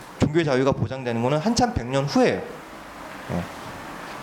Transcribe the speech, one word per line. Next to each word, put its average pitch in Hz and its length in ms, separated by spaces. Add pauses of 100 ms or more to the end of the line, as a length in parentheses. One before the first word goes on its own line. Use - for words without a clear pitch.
(200)
종교의 156 240
자유가 135 280
보장되는 123 500
거는 135 160
한참 226 360
백 117 120
년 139 180
후예요. 165 320
예. - 1040 (800)